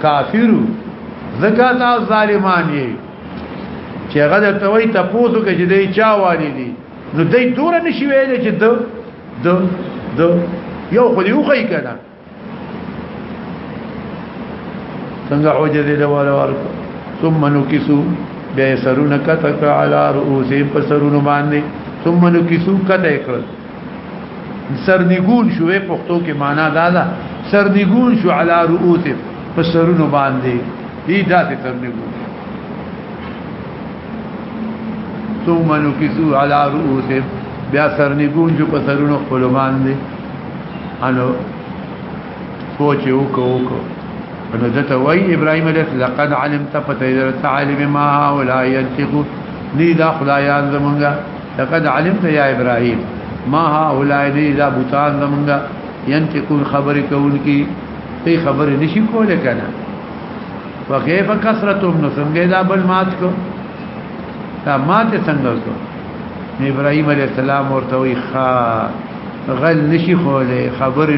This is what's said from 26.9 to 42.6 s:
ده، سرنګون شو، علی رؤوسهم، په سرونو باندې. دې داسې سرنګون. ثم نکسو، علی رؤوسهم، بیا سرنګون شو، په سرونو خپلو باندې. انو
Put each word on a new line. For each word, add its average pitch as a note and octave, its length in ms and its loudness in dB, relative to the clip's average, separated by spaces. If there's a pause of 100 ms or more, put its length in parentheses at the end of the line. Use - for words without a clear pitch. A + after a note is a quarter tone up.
ده، F3 140 4 (480)
سرنګون G3+ 600 4 (100)
شو، F3 100 2
علی E3+ 260 2 (100)
رؤوسهم، E3+ 520 2 (360)
په E3 80 2
سرونو E3 440 4
باندې. C3 480 0 (520)
دې F3+ 220 2
داسې E3+ 340 2
سرنګون. A#2+ 480 -6 (3250)
ثم E3+ 300 2
نکسو، D3 600 0
علی C#3+ 260 4 (140)
رؤوسهم، C3+ 480 0 (480)
بیا C#3+ 140 4 (120)
سرنګون D3 600 2
شو، D#3 80 2
په D3+ 200 0
سرونو C#3+ 320 2
خپلو B2+ 320 0
باندې. C3+ 440 2 (1080)
انو B2+ 240 0 (1500)